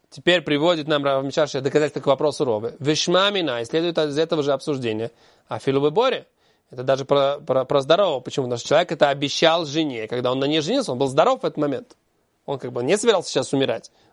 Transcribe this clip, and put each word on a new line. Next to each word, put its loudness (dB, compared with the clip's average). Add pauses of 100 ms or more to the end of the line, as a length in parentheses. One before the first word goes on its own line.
(100)
теперь 2
приводит 0
нам 0
Рав 0
Мишарши -2
доказательство 0
к -6
вопросу 2
Ровы. -2
Вишма 2
мина, -2
и -4
следует -2
из 0
этого 0
же 0
обсуждения. -4 (380)
А -8
филу 0
беборе, 0 (440)
это -12
даже 0
про, 2
про, 0
про 2
здорового. 2
Почему? -4
Потому -4
что -10
человек 2
это 4
обещал 2
жене. -4
Когда -2
он 0
на 0
ней 2
женился, -2
он -4
был 2
здоров 2
в -16
этот -4
момент. -4 (500)
Он -4
как -8
бы -4
не 2
собирался 0
сейчас -2
умирать. -2 (220)